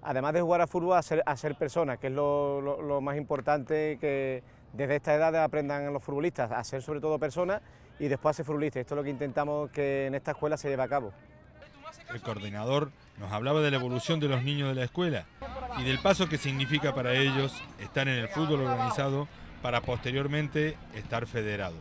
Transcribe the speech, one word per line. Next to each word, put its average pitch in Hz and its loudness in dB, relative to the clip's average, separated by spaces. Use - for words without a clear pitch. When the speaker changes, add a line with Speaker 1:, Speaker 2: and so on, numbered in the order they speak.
Speaker 1:
además 143 0
de 170 4
jugar 170 4
a 170 6
fútbol, 180 2
a 165 6
ser, 160 2
a 147 0
ser 147 -4
personas, 143 0
que - -6
es 131 -2
lo, 143 0
lo, 139 -4
lo 143 0
más 143 -2
importante 147 0
que 135 0
desde 143 0
esta 147 2
edad 160 4
aprendan 143 0
los 139 -4
futbolistas, 143 -2
a 117 -2
ser 135 -6
sobre 147 -6
todo 156 0
personas 175 0
y 147 0
después 143 2
a - -14
ser 147 -4
futbolistas. 147 -2
Esto 127 -4
es - -2
lo 147 -2
que 139 -4
intentamos 147 -2
que 139 0
en 135 -2
esta 139 -4
escuela 151 0
se 143 -4
lleve 131 0
a 120 -6
cabo. 120 -2
Speaker 2:
El - -8
coordinador 110 -2
nos 98 -6
hablaba 131 2
de 151 4
la 139 2
evolución 123 0
de 147 2
los 131 2
niños 143 0
de 131 0
la 127 0
escuela 139 -2
y 131 -2
del 127 2
paso 190 4
que 156 0
significa 139 0
para 123 2
ellos 135 4
estar 135 0
en 127 2
el 117 -2
fútbol 151 2
organizado 135 0
para 123 2
posteriormente 143 0
estar 113 -4
federado. 104 -4